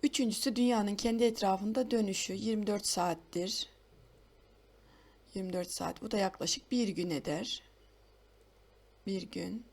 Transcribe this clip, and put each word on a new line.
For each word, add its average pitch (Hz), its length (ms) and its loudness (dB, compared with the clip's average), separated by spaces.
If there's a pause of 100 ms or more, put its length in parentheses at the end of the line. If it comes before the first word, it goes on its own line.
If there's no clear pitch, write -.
Üçüncüsü 254 520 0
dünyanın 233 400 4
kendi 226 280 2
etrafında 220 680 2
dönüşü 202 420 0
yirmi 208 340 0
dört 208 200 0
saattir. 175 840 -2 (1600)
Yirmi 185 200 -4
dört 180 180 -2
saat. - 300 -6
Bu 214 100 -6
da 226 60 0
yaklaşık - 540 0
bir 240 160 4
gün 175 220 -2
eder. 156 520 -2 (1500)
Bir 190 140 -2
gün. 196 520 -8